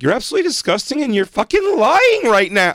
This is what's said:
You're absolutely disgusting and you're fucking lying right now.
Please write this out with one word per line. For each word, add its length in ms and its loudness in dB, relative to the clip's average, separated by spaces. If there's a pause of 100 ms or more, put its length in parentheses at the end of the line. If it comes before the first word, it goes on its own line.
You're 120 0
absolutely 360 -2
disgusting 540 -4
and 100 -2
you're 120 0
fucking 520 -2
lying 480 2
right 260 2
now. 240 0